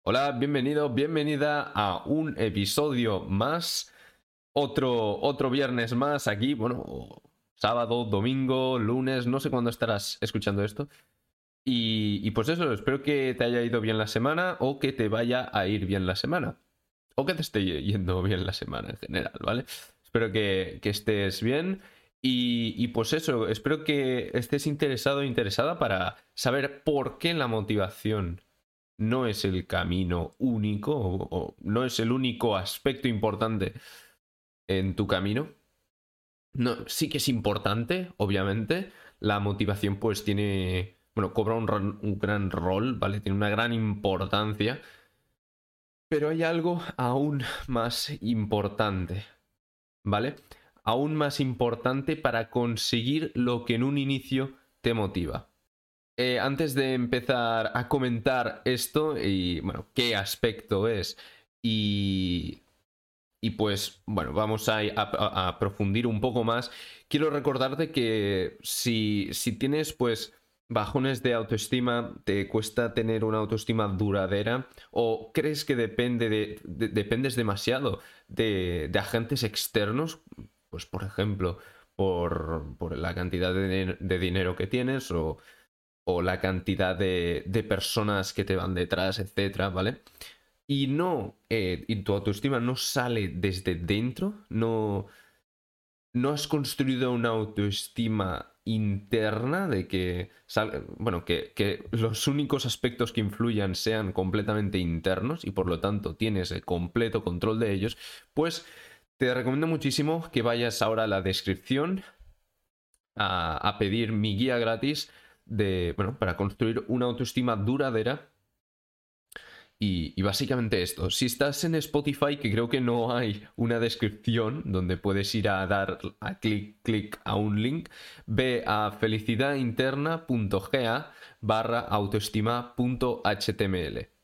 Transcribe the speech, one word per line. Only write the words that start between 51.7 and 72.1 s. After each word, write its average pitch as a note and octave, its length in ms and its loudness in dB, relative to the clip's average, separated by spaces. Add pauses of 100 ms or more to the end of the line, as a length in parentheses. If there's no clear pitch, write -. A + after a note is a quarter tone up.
para A#2 320 0
conseguir A#2+ 840 0
lo A#2+ 300 2
que A#2 120 2
en A#2+ 80 2
un C#3 140 2
inicio C3+ 600 -2 (240)
te A#2 120 2
motiva. F#2+ 520 -2 (760)
Eh, B2 160 2
antes C#3 360 0
de C3 220 2
empezar A#2+ 800 2
a A#2+ 140 -2
comentar B2+ 800 0
esto C#3 520 0
y, F2+ 440 0
bueno, - 320 -6
qué A#2+ 240 2
aspecto G#2+ 720 0
es G2+ 280 -2 (440)
y, G2+ 1040 0 (760)
y A2 120 -2
pues, G2+ 540 -2
bueno, F2 280 -2
vamos G#2+ 340 0
a, A2 120 2
a, G#2+ 180 0
a, G2+ 500 0
a F2 120 -4
profundir G2+ 460 0
un A2 140 0
poco A#2+ 240 0
más. A#2 280 0 (360)
Quiero D3+ 220 2
recordarte C#3+ 640 0
que G#2 720 2
si, G#2+ 720 0
si A2+ 220 -2
tienes, D3 400 -2
pues, A#2 400 -2 (340)
bajones A#2+ 560 0
de B2 120 2
autoestima, A#2+ 800 -2 (120)